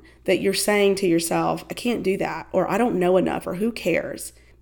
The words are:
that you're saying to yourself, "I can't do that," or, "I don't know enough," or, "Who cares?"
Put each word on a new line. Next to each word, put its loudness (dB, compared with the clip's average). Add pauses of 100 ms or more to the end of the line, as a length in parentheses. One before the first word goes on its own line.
(240)
that 2
you're 0
saying 2
to 0
yourself, 0
"I -12
can't -4
do 0
that," -6
or, 0
"I 0
don't 0
know 4
enough," 0
or, -4
"Who -2
cares?" -4 (280)